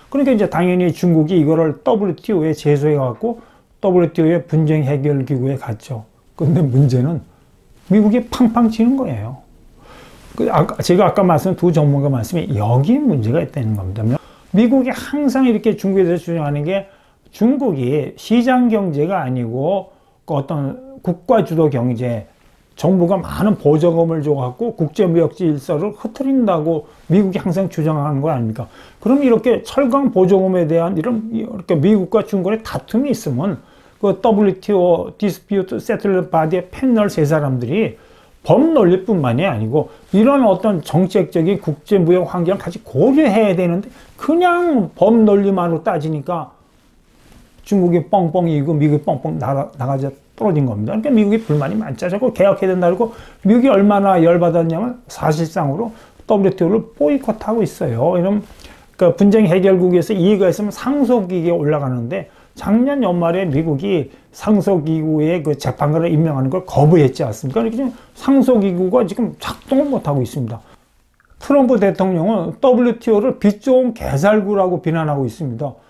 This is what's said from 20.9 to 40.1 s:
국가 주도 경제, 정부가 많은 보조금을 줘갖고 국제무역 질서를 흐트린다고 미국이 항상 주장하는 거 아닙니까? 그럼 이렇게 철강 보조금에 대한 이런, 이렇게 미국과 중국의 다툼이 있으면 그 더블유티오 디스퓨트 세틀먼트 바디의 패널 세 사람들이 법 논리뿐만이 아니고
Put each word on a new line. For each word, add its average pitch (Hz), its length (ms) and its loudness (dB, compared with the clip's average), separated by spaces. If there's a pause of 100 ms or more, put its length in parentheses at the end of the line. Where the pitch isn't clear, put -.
국가 185 420 0
주도 156 260 0
경제, 120 560 -4 (500)
정부가 175 400 0
많은 190 400 -2
보조금을 165 640 2
줘갖고 143 520 -4
국제무역 170 600 0
질서를 160 600 -4
흐트린다고 196 920 -2 (180)
미국이 190 320 2
항상 180 300 -2
주장하는 151 520 -2
거 156 100 -2
아닙니까? 113 360 -4 (340)
그럼 277 220 2
이렇게 240 400 2
철강 269 480 0
보조금에 185 560 2
대한 165 300 0
이런, 120 360 -4
이렇게 220 440 -4
미국과 196 480 2
중국의 202 400 -4
다툼이 269 460 -4
있으면 143 480 -4 (420)
그 196 200 0
더블유티오 190 1000 0
디스퓨트 190 600 -4
세틀먼트 185 520 -2
바디의 165 400 -2
패널 226 400 0
세 156 140 -2
사람들이 139 720 -2 (480)
법 185 160 4
논리뿐만이 185 840 2
아니고 127 460 -2 (220)